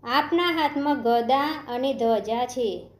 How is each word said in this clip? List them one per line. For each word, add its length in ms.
આપના 400
હાથમાં 580
ગદા 680
અને 260
ધ્વજા 520
છે. 420